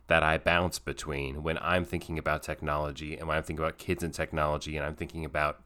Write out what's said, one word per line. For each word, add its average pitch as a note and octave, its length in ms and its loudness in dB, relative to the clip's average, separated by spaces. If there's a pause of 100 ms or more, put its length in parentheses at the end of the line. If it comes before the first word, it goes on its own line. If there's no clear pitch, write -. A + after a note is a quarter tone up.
that D#2+ 160 8
I D#2 160 4
bounce F2 400 4
between C#2 640 -4
when D#2+ 160 0
I'm F2 260 2
thinking E2+ 320 -4
about D2+ 240 0
technology D2+ 720 -4
and D#2+ 120 -8
when D#2 100 2
I'm D#2+ 60 0
thinking D#2 200 -4
about D#2 140 -2
kids - 240 -2
and D#2+ 120 -2
technology, D2+ 600 0
and D2 80 -2
I'm D2+ 120 -4
thinking E2 280 -6
about D2+ 420 -2